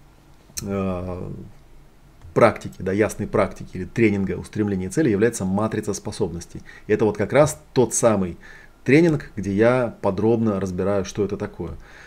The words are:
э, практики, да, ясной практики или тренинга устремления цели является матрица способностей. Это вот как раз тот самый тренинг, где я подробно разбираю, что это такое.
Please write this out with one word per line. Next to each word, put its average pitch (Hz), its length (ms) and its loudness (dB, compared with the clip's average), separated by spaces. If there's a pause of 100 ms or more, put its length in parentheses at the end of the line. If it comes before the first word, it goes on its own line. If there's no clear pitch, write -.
(640)
э, 95 680 -6 (1040)
практики, 113 440 2
да, 92 140 -4
ясной 101 340 0
практики - 500 -2
или 92 80 -8
тренинга 98 520 2
устремления 101 520 -4
цели 151 220 0
является 104 340 0
матрица 104 500 -2
способностей. 87 680 -8 (240)
Это 107 180 2
вот 104 120 2
как 98 160 -2
раз 147 280 4 (120)
тот 120 220 2
самый 98 420 2 (480)
тренинг, 151 520 4
где 98 160 -4
я 117 480 2
подробно 104 600 0
разбираю, 95 440 -2
что 101 200 -4
это 98 120 -4
такое. 90 360 -8 (340)